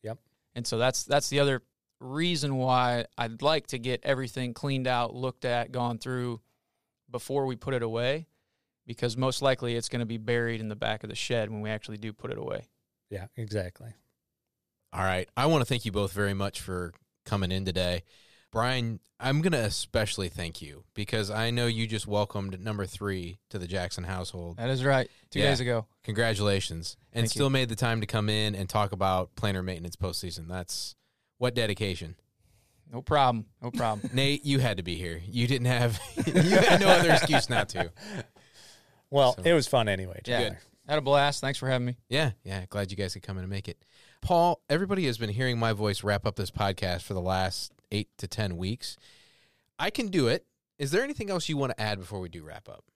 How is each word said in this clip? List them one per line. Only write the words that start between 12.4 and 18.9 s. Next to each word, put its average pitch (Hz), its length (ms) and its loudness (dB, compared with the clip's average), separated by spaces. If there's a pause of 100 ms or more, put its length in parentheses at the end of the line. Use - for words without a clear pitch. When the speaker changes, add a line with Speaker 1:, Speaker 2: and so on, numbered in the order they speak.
Speaker 1:
Yeah, 98 260 -10
exactly. 107 580 -6 (1000)
Speaker 3:
All 95 100 0
right. 92 340 0
I 127 80 2
wanna 151 200 4
thank 120 200 -2
you 110 60 -2
both 98 220 0
very 101 200 0
much 98 280 -4
for 90 320 -6 (320)
coming 98 260 0
in 95 140 -2
today. 87 380 0 (480)
Brian, 117 480 -2 (200)